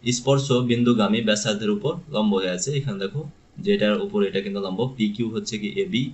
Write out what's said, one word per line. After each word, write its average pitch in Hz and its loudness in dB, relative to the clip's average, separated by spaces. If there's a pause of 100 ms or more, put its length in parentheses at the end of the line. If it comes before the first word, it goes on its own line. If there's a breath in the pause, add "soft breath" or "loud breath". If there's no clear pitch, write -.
স্পর্শ 135 2 (220)
বিন্দুগামী 117 4
ব্যাসার্ধের 104 0
উপর 147 -2 (200)
লম্ব 107 2
হয়ে 92 0
আছে। 110 -4 (100)
এখানে 104 -4
দেখো 117 -6 (420)
যে 101 -2
এটার 104 2 (100)
উপর 101 -2 (100)
এটা 95 -2
কিন্তু 101 -4
লম্ব, 95 -4 (160)
পি 110 0 (100)
কিউ 117 -2
হচ্ছে 104 -6
কি 104 -4 (140)
এবি 101 0 (100)